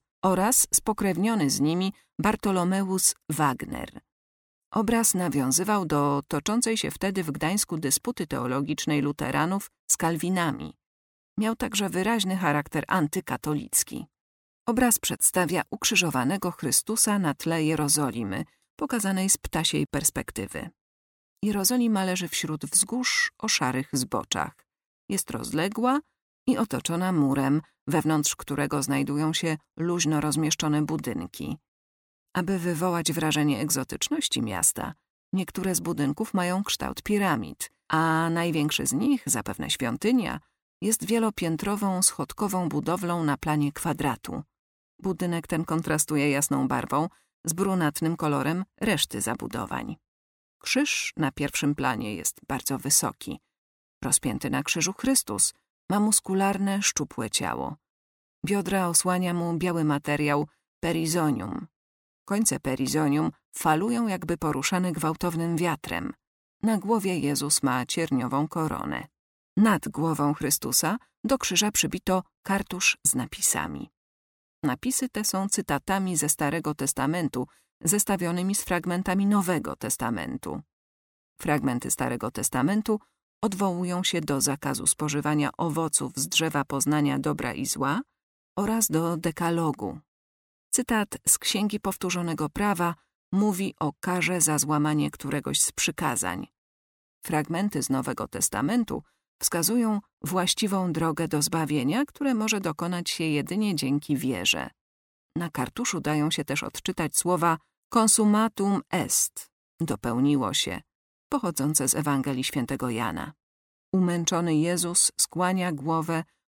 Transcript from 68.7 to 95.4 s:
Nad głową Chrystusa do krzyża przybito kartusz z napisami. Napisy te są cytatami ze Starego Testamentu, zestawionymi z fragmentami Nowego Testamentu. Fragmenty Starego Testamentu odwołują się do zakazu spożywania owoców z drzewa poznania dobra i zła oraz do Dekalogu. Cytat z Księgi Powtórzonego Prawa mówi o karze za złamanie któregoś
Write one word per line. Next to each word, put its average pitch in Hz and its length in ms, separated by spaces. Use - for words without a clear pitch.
Nad 208 320
głową 147 440
Chrystusa 151 640
do 254 140
krzyża 208 340
przybito 180 520
kartusz 196 520
z - 80
napisami. - 720
Napisy 262 460
te 208 140
są 190 260
cytatami 185 680
ze 151 120
Starego 151 460
Testamentu, 139 720
zestawionymi 185 720
z - 80
fragmentami 180 640
Nowego 185 500
Testamentu. 101 840
Fragmenty 139 500
Starego 123 400
Testamentu 202 680
odwołują 180 600
się 175 180
do 139 200
zakazu 139 460
spożywania 151 680
owoców 156 580
z 139 120
drzewa 151 380
poznania 143 540
dobra 143 340
i 92 120
zła 143 360
oraz 220 300
do 165 300
Dekalogu. 165 840
Cytat 226 440
z - 100
Księgi 208 420
Powtórzonego 175 720
Prawa 180 460
mówi 196 480
o 147 200
karze 180 420
za 156 180
złamanie 147 520
któregoś 139 500